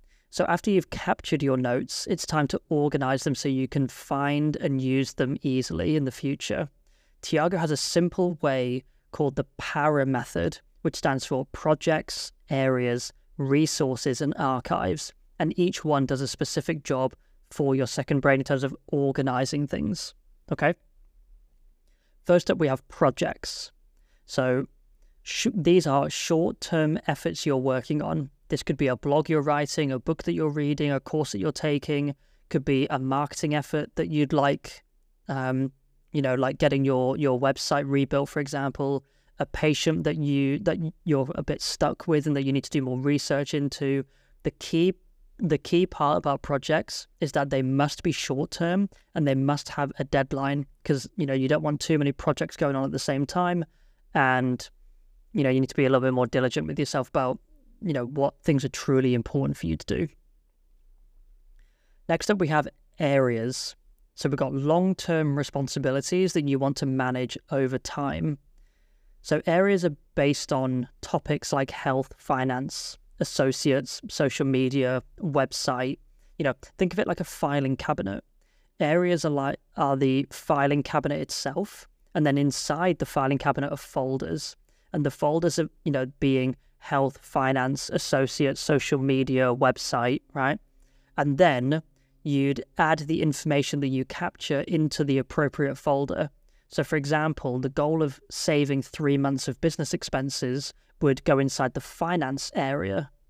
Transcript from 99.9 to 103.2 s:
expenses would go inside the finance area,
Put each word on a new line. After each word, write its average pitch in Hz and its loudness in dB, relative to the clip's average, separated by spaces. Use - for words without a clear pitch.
expenses 135 -4
would 139 2
go 139 4
inside 135 0
the 127 -8
finance 160 -4
area, 147 -2